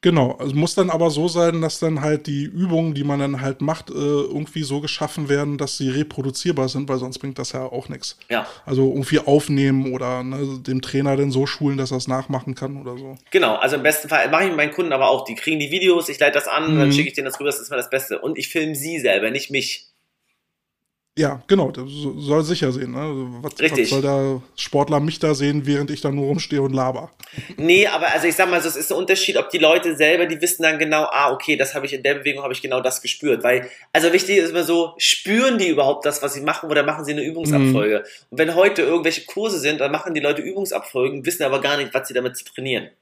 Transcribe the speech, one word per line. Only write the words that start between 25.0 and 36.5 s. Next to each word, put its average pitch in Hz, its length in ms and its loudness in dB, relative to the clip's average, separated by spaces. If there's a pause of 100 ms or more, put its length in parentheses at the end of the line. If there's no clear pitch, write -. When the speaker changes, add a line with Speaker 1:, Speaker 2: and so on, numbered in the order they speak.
Speaker 1:
da 156 160 2
sehen, 143 320 0
während 143 240 0
ich 151 120 -6
da 143 100 -2
nur 143 140 -2
rumstehe 143 360 0
und 135 120 0
laber? 127 360 -2 (460)
Speaker 2:
Nee, 180 320 6
aber - 240 0
also 160 160 2
ich 160 80 2
sag 185 140 2
mal 175 120 2
so, 165 60 -2
es 156 80 -4
ist 143 160 -4
ein 151 60 0
Unterschied, 190 400 0
ob - 120 0
die 180 80 -4
Leute 160 380 4
selber, 160 300 4
die 160 160 -4
wissen 175 220 0
dann 156 140 2
genau, 156 260 2
ah, 139 280 2
okay, 139 240 -2
das 135 180 -2
habe 139 120 -6
ich 139 80 -6
in 131 100 -8
der 139 120 2
Bewegung, 139 280 -4
habe 131 80 -4
ich 123 100 -6
genau 131 200 -2
das 127 200 -2
gespürt. 120 420 -2
Weil, 123 260 2 (240)
also 165 180 4
wichtig 185 280 4
ist 165 100 0
immer 165 160 -2
so, 165 320 2
spüren 233 600 2
die 185 120 0
überhaupt 143 360 2
das, 147 160 -2
was 139 120 -4
sie 143 80 -8
machen, 160 280 -4